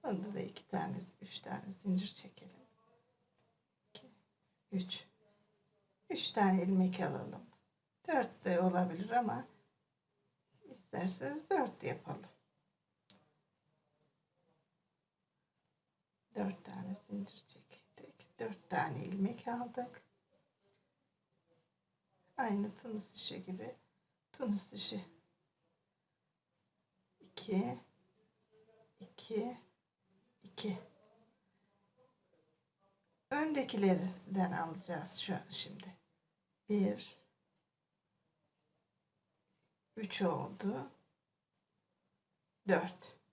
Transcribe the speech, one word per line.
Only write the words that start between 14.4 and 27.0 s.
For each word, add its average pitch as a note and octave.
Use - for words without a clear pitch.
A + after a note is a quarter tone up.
Dört G3
tane F#3+
zincir G3+
çektik. -
Dört A3+
tane D#3
ilmek G3
aldık. A#3+
Aynı G#3
tunus G#3+
işi -
gibi. G3
Tunus G#3
işi. G3+